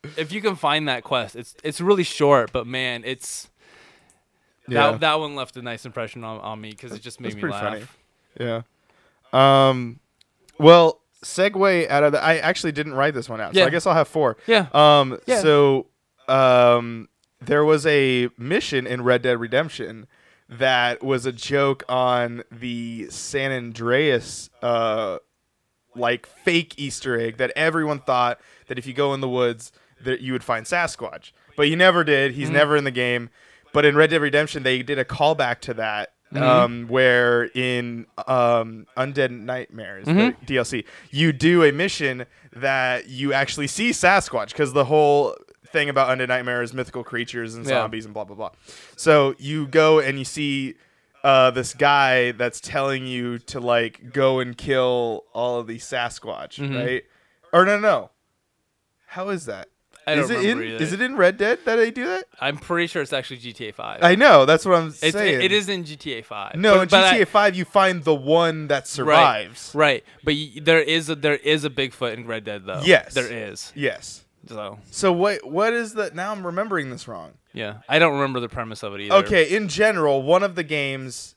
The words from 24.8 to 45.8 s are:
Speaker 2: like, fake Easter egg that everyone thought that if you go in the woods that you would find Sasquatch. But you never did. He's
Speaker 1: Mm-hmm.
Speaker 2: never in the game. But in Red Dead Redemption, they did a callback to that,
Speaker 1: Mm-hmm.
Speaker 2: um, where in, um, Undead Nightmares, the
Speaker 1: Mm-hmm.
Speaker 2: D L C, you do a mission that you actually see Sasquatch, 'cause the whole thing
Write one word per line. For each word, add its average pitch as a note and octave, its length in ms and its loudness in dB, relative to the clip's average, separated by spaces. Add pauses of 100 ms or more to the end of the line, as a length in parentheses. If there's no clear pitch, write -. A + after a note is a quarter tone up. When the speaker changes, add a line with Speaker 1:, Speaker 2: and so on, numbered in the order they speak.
Speaker 2:
like, A#2+ 300 -2
fake - 520 -2
Easter C3 420 -6
egg A2+ 180 -6
that B2 180 -2
everyone D#3 440 0
thought B2 400 -2 (280)
that B2+ 100 -8
if B2 80 -12
you C3 80 -14
go C#3 200 0
in C3+ 80 -6
the C3+ 80 -4
woods B2 420 -2 (280)
that B2+ 220 -4
you C3 100 -8
would B2+ 120 -6
find A#2 220 -4
Sasquatch. - 680 -6 (240)
But D3 140 2
you D#3+ 60 0
never F3 280 4
did. C#3 300 2
He's C#3 140 -6
Speaker 1:
Mm-hmm. D#3+ 80 -2
Speaker 2:
never D3+ 220 4
in C#3+ 60 0
the C#3 80 -4
game. B2 380 -4 (440)
But D3 100 2
in D3 120 6
Red D#3 160 6
Dead D#3+ 100 2
Redemption, D3 420 0
they B2+ 200 0
did C3 160 -4
a B2+ 60 -2
callback D3 560 0
to B2+ 140 -10
that, G#2+ 380 -6 (200)
Speaker 1:
Mm-hmm. C#3 100 -2
Speaker 2:
um, A#2+ 440 2
where B2 580 4 (100)
in, B2 500 -4 (220)
um, A#2 580 0 (120)
Undead C3 340 -2
Nightmares, A2 760 -12
the D3 60 -2
Speaker 1:
Mm-hmm. G#3+ 340 0
Speaker 2:
D C3+ 120 -4
L A#2+ 80 0
C, A2+ 180 -6 (260)
you D#3 240 2
do E3 300 4
a D3 80 4
mission C#3 540 -6 (280)
that B2+ 560 -4
you C3+ 240 -6
actually C#3 340 -2
see A3+ 240 -4
Sasquatch, F3 600 0
'cause C3+ 200 -2
the C#3 120 2
whole C#3+ 500 2 (320)
thing D3 220 -2